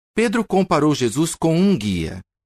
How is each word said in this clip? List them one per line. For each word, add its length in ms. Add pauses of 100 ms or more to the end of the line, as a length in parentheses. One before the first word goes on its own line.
(160)
Pedro 280
comparou 520
Jesus 400
com 200
um 220
guia. 420 (260)